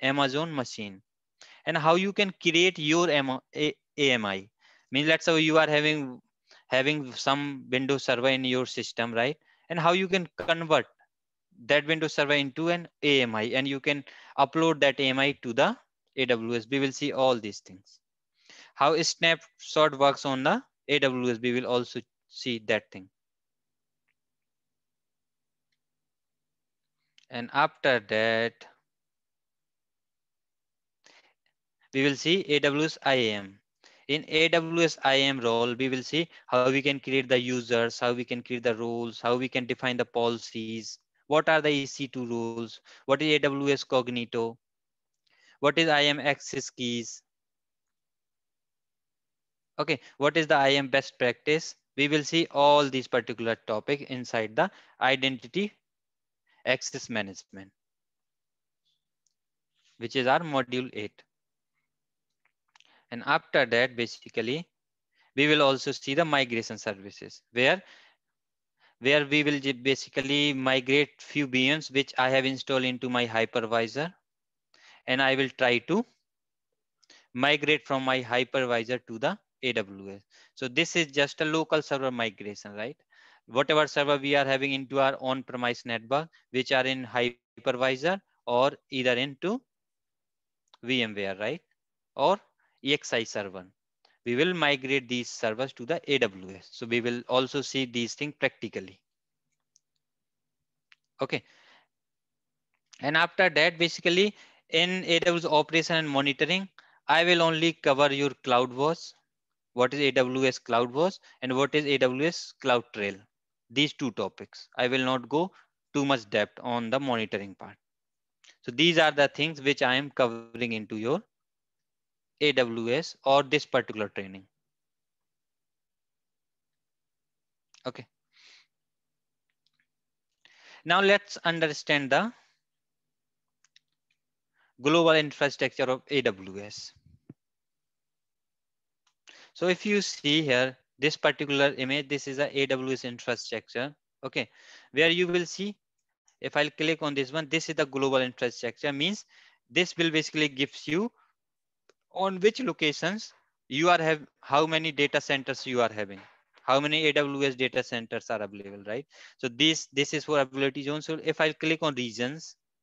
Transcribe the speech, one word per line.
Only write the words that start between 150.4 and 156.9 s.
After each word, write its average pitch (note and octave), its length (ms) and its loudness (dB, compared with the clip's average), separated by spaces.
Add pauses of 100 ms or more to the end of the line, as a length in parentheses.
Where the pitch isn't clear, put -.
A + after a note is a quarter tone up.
gives C3+ 400 -6
you F#3 240 -4 (1000)
on F#3+ 260 -4
which G#3+ 200 4
locations E3+ 760 -4 (340)
you D3+ 220 0
are F3 100 6
have, D#3 220 0 (200)
how D3+ 260 2
many D#3+ 240 -2
data C#3+ 280 0
centers C3+ 460 -4
you B2 160 0
are A2+ 100 2
having, G2+ 300 -10 (400)
how C3 180 2
many D3+ 280 0